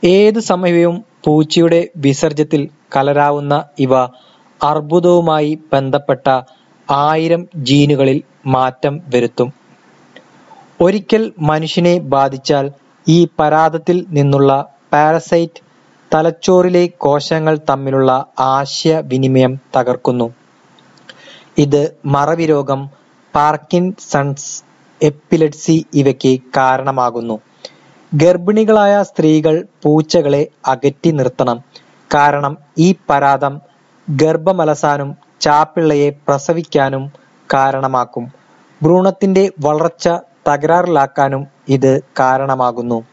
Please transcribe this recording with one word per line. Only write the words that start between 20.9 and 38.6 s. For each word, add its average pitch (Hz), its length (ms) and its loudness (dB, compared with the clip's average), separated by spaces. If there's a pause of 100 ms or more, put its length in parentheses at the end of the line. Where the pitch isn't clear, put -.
ഇത് 147 380 0 (100)
മറവി 147 400 0
രോഗം, 139 440 -2 (460)
പാർക്കിൻസൺസ്, 151 1300 -2 (380)
എപ്പിലെപ്സി 160 920 -2
ഇവയ്ക്ക് 135 480 0 (160)
കാരണമാകുന്നു. 131 840 -2 (720)
ഗർഭിണികളായ 202 920 2
സ്ത്രീകൾ 156 600 0 (180)
പൂച്ചകളെ 151 640 0 (180)
അകറ്റി 135 460 -2
നിർത്തണം. 123 520 -2 (520)
കാരണം 147 420 0 (200)
ഈ 175 180 4 (140)
പരാതം 139 520 0 (480)
ഗർഭമലസാനും 156 1080 -2 (240)
ചാപ്പിള്ളയെ 147 680 2
പ്രസവിക്കാനും 139 1040 -2 (420)
കാരണമാക്കും. 135 800 -2 (520)